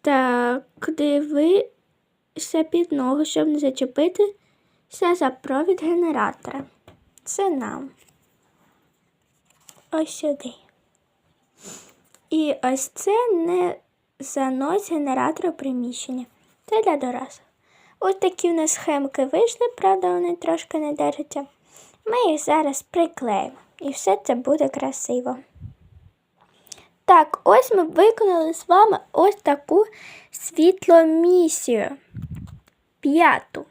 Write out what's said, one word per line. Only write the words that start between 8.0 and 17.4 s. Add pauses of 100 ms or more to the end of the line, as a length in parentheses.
Ось
сюди. (1800)
І
ось
це
не (440)
занось
генератора
в
приміщення. (400)
Це
для
дорослих. (540)